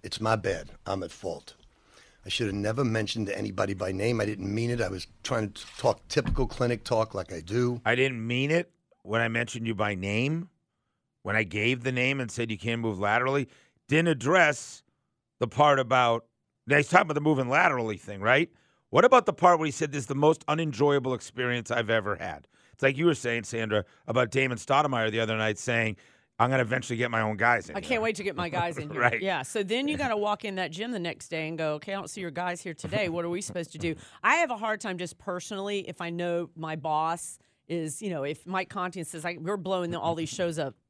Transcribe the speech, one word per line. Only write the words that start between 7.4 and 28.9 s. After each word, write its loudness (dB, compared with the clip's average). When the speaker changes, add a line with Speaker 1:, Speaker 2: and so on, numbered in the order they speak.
Speaker 1:
do." 0
Speaker 2:
I 4
didn't 0
mean 0
it 0
when 0
I 2
mentioned -2
you -2
by -2
name, -2
when -4
I 2
gave -2
the -2
name 0
and -6
said -4
you -4
can't -4
move -2
laterally. 2
Didn't 2
address 2
the 2
part 6
about, 4
now 4
he's 2
talking 8
about -2
the 0
moving 4
laterally 2
thing, -12
right? 4
What 6
about 8
the 2
part 6
where 0
he 0
said, -2
"This -4
is -10
the -4
most 4
unenjoyable 2
experience -4
I've 0
ever 2
had"? -8
It's -4
like 4
you 0
were 6
saying, -2
Sandra, 0
about 2
Damon 2
Stoudemire 2
the -2
other 0
night 0
saying, -2
I'm 6
gonna 2
eventually -2
get 0
my 0
own 0
guys 2
in -12
Speaker 3:
I -6
Speaker 2:
here. -12
Speaker 3:
can't 0
wait -2
to -10
get -4
my -4
guys -4
in -10
Speaker 2:
<laughs> -10